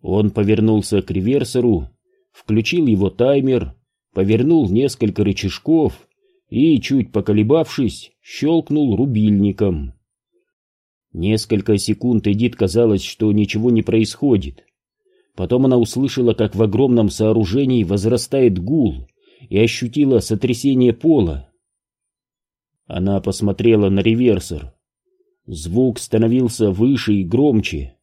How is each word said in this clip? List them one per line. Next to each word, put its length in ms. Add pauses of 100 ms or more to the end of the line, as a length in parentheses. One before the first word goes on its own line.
Он 300
повернулся 680
к 100
реверсору, 760 (420)
включил 560
его 220
таймер, 680 (380)
повернул 560
несколько 540
рычажков 840 (420)
и, 320
чуть 300
поколебавшись, 1000 (100)
щёлкнул 760
рубильником. 1000 (1200)
Несколько 640
секунд 500
Эдит 280
казалось, 480
что 280
ничего 400
не 100
происходит. 840 (720)
Потом 300
она 120
услышала, 560
как 220
в 60
огромном 480
сооружении 760
возрастает 760
гул, 480 (400)
и 100
ощутила 640
сотрясение 720
пола. 580 (1400)
Она 340
посмотрела 680
на 120
реверсор. 720 (720)
Звук 520
становился 720
выше 440
и 80
громче. 800